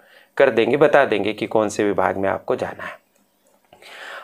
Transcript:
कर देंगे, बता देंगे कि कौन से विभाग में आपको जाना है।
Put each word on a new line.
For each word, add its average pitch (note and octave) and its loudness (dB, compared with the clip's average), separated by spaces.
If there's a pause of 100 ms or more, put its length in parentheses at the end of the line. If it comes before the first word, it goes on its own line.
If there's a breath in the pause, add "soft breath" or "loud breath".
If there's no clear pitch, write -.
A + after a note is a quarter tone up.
(360 soft breath)
कर C3+ 6
देंगे, A#2 2
बता C#3+ 4
देंगे G#2 -2
कि G#2+ -6
कौन G#2+ 0
से G#2 -2
विभाग F#2 0
में G2 -2
आपको F#2+ -4
जाना - -8
है। - -14 (1300 loud breath)